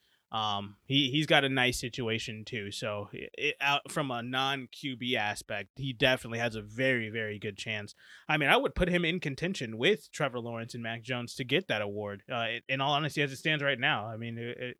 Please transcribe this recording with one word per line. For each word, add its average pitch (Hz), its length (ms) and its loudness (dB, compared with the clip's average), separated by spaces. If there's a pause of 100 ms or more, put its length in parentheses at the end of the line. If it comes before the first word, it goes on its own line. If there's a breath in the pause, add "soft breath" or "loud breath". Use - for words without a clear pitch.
(320)
Um, 101 440 -2 (100)
he, 139 240 4
he's 147 160 2
got 151 200 6
a 135 40 2
nice 127 300 4
situation 113 680 -4
too. 104 240 -6
So 104 440 -6
it, - 220 -10
it, 143 260 -2
out 143 300 2
from 143 200 -2
a 120 100 -2
non 131 500 -2
Q 135 260 -6
B 123 200 0
aspect, 104 600 -2
he 135 160 -4
definitely 123 460 2
has 117 140 0
a 110 80 -6
very, 113 480 2
very 107 300 -4
good 101 180 -6
chance. 107 380 -6 (320 loud breath)
I 151 100 2
mean, 151 120 4
I 208 80 8
would 269 180 0
put 180 140 2
him 175 160 2
in 170 160 0
contention 139 560 -4
with 165 340 2
Trevor 123 280 -2
Lawrence 117 360 -6
and 120 80 -6
Mac 117 180 -6
Jones 120 340 -4
to 143 100 -4
get 147 240 4
that 110 120 2
award. 101 400 -4 (100)
Uh, 117 160 0 (200)
in 135 140 0
all 139 120 4
honesty, 147 300 2
as 139 80 0
it 131 60 -8
stands 156 260 0
right 139 160 2
now, 127 260 2
I 113 120 -6
mean, 117 200 -6
uh, 120 280 -6
uh, 123 140 -6